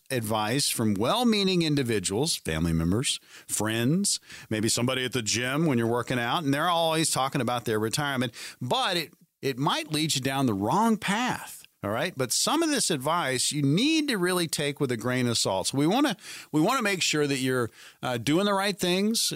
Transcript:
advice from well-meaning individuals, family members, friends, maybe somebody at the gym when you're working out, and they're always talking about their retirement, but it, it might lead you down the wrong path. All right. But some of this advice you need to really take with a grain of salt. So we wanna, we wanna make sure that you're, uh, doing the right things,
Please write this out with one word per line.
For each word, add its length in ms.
advice 640
from 240
well-meaning 680
individuals, 760
family 360
members, 460
friends, 720
maybe 200
somebody 360
at 80
the 100
gym 440
when 120
you're 100
working 320
out, 240
and 100
they're 160
always 400
talking 300
about 240
their 160
retirement, 520
but 360
it, 160
it 180
might 320
lead 240
you 60
down 260
the 80
wrong 420
path. 640
All 60
right. 260
But 140
some 320
of 80
this 220
advice 580
you 100
need 460
to 100
really 300
take 320
with 140
a 40
grain 300
of 100
salt. 300
So 120
we 100
wanna, 280
we 80
wanna 200
make 220
sure 240
that 120
you're, 340
uh, 140
doing 260
the 100
right 240
things, 580